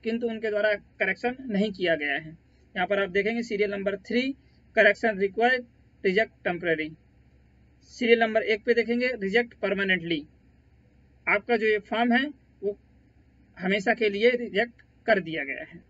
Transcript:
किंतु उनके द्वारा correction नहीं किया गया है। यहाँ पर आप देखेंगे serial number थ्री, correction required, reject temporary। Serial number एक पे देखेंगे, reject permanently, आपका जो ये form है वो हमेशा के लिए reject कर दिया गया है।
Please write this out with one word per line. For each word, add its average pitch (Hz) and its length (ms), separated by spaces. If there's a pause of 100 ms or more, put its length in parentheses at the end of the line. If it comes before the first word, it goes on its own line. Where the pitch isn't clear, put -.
किंतु 233 240
उनके 220 220
द्वारा 208 240
correction 202 680
नहीं 214 300
किया 180 240
गया 147 180
है। 160 160 (440)
यहाँ 180 120
पर 196 160
आप 190 80
देखेंगे 208 320
serial 208 280
number 202 280
थ्री, 240 240 (540)
correction 208 420
required, 226 460 (400)
reject 202 280 (120)
temporary। 165 460 (1000)
Serial 233 300
number 220 240
एक 214 200
पे 240 100
देखेंगे, 240 420
reject 214 400
permanently, 185 680 (1000)
आपका 208 300
जो 220 100
ये 214 140
form 233 320
है 262 140 (360)
वो 202 140 (840)
हमेशा 196 360
के 220 160
लिए 208 280
reject 226 440 (240)
कर 202 140
दिया 156 240
गया 139 200
है। 175 260